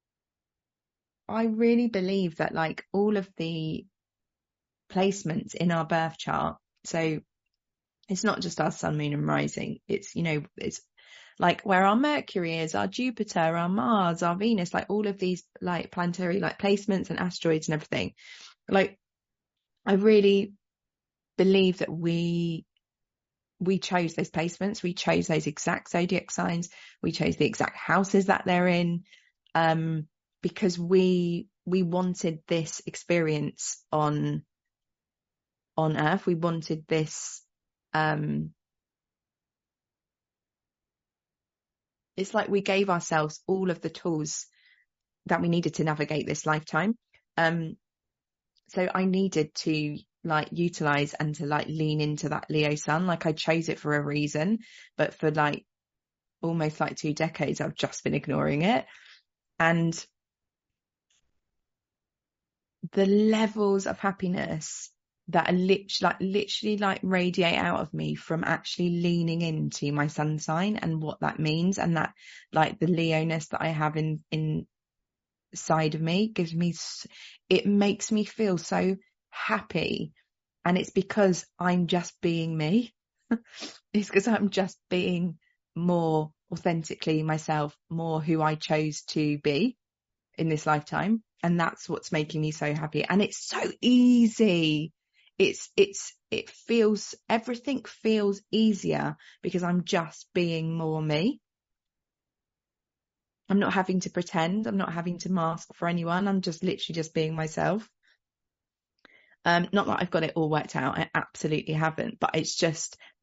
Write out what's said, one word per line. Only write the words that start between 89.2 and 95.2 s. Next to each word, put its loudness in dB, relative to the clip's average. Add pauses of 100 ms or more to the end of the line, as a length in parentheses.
be 0 (600)
in 0
this -2
lifetime. 0 (220)
And 2
that's -2
what's -6
making -2
me 0
so -2
happy. -2
And 4
it's -2
so -8 (200)
easy. 6 (460)